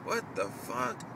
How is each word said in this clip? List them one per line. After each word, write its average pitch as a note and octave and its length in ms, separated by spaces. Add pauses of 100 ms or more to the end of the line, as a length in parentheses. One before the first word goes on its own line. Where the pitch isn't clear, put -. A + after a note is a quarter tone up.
what - 320
the F#2+ 100
fuck? A#2+ 680